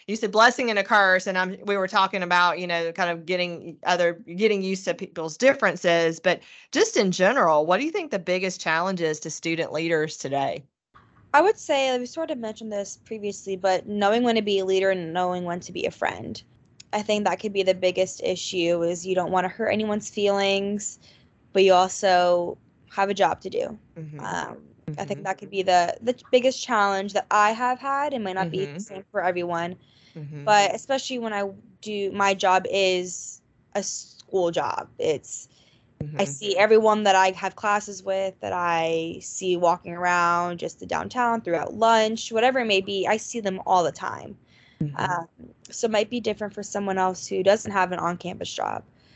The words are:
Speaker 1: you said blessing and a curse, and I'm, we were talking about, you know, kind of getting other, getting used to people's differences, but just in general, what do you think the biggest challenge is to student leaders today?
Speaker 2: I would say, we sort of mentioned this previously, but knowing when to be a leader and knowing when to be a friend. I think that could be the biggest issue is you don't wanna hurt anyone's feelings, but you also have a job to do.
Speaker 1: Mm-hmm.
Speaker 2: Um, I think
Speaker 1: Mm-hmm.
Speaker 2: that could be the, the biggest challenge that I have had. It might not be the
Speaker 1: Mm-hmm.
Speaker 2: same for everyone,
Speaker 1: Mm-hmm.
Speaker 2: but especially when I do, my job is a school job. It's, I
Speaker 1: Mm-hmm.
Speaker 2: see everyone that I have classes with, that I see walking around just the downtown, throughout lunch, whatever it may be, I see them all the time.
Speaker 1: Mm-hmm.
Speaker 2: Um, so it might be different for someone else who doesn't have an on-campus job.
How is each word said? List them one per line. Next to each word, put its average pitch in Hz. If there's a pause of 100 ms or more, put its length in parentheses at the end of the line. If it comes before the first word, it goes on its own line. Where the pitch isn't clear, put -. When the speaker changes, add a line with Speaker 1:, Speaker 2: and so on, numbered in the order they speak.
Speaker 1:
you 208
said 220
blessing 233
and 208
a 196
curse, 190
and 185
I'm, 185
we 202
were 190
talking 190
about, 175
you 180
know, 170
kind 175
of 165
getting 175
other, 175
getting 190
used 190
to 170
people's 160
differences, 170
but 175 (300)
just 370
in 196
general, 175
what 185
do 285
you 320
think 339
the 208
biggest 185
challenge 175
is 156
to 160
student 165
leaders 156
today? 139 (680)
Speaker 2:
I 294
would 403
say, 269
we 247
sort 320
of 262
mentioned 220
this 202
previously, 202
but 185
knowing 208
when 233
to 220
be 202
a 190
leader 190
and 175
knowing 180
when 175
to -
be -
a -
friend. - (520)
I 208
think 208
that 180
could 208
be 190
the 185
biggest 185
issue 175
is 170
you 185
don't 175
wanna 185
hurt 220
anyone's 214
feelings, 196 (560)
but 196
you 190
also 180 (320)
have 196
a 202
job 190
to 190
do. - (200)
Speaker 1:
Mm-hmm. 151
Speaker 2:
Um, 113 (400)
I 190
think 147
Speaker 1:
Mm-hmm. -
Speaker 2:
that 190
could 196
be 196
the, 180
the 247 (160)
biggest 254
challenge 202
that 196
I 208
have 247
had. 277
It 240
might 190
not 185
be 156
the 147
Speaker 1:
Mm-hmm. -
Speaker 2:
same 196
for 196
everyone, 175 (400)
Speaker 1:
Mm-hmm. 147
Speaker 2:
but 208
especially 254
when 226
I 202 (320)
do, 202
my 196
job 185
is 185 (340)
a 202
school -
job. 156 (100)
It's, - (680)
I 202
Speaker 1:
Mm-hmm. 196
Speaker 2:
see 196
everyone 214
that 196
I 190
have 185
classes 208
with, 190
that 202
I 165
see 180
walking 175
around 175
just -
the -
downtown, 233
throughout -
lunch, 220
whatever 247
it 233
may 196
be, 190
I 220
see -
them 190
all 185
the 151
time. - (440)
Speaker 1:
Mm-hmm. 147
Speaker 2:
Um, 175 (420)
so -
it 220
might 214
be 247
different 214
for 208
someone 196
else 185
who 190
doesn't 208
have 185
an 175
on-campus 175
job. 52 (320)